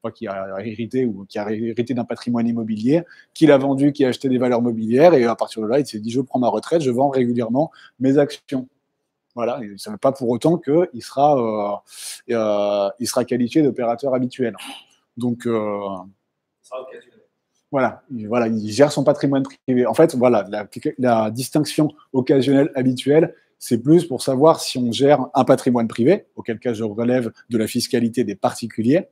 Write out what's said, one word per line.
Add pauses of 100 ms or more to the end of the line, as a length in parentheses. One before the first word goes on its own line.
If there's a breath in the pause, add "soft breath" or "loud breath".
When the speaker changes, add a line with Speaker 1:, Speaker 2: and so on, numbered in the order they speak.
Speaker 1:
Enfin,
qui
a
hérité
ou
qui
a
hérité
d'un
patrimoine
immobilier, (300 loud breath)
qui
l'a
vendu,
qui
a
acheté
des
valeurs
mobilières,
et
à
partir
de
là,
il
s'est
dit, «
Je
prends
ma
retraite,
je
vends
régulièrement (300 soft breath)
mes
actions. » (720)
Voilà,
et
ça
ne
veut
pas
pour
autant
qu'il
sera,
euh,
euh,
il
sera
qualifié
d'opérateur
habituel. (600 loud breath)
Donc,
euh,
Speaker 2:
Il
sera
occasionnel. (500)
Speaker 1:
voilà,
il,
voilà,
il
gère
son
patrimoine
privé.
En
fait,
voilà,
la, (300)
la
distinction (200 soft breath)
occasionnelle-habituelle, (240 loud breath)
c'est
plus
pour
savoir
si
on
gère
un
patrimoine
privé,
auquel
cas
je
relève (200 soft breath)
de
la
fiscalité
des
particuliers